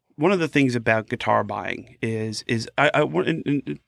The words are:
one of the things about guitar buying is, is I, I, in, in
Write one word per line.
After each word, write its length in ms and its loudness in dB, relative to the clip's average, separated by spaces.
one 140 4
of 80 4
the 100 2
things 280 4
about 320 0
guitar 340 0
buying 580 -8
is, 460 -4
is 220 -2
I, 160 4
I, 80 4
in, 440 -2
in 420 -2